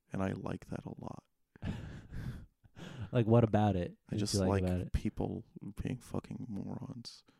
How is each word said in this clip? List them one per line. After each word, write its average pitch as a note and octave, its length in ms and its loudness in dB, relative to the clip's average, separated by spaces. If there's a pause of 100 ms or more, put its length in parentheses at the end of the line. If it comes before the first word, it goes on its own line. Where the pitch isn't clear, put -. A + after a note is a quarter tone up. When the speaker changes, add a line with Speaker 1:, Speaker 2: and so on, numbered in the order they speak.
(120)
Speaker 1:
And G2 100 -2
I F#2+ 140 2
like F#2 340 -6
that - 160 -6
a - 160 -10
lot. - 220 -10 (400)
Speaker 2:
<laughs> - 100 -2 (1400)
Like, A#2+ 160 4
what A#2 180 8
about G#2 320 4
it F2+ 160 0 (180)
Speaker 1:
I - 40 0
Speaker 2:
did G#2+ 40 2
Speaker 1:
just G2+ 140 2
Speaker 2:
you G2+ 80 4
like G2 80 6
Speaker 1:
like G2 140 6
Speaker 2:
about F2+ 180 2
it? - 100 -6
Speaker 1:
people G2 540 -2 (360)
being - 160 -2
fucking - 520 -8
morons G2 720 -8 (160)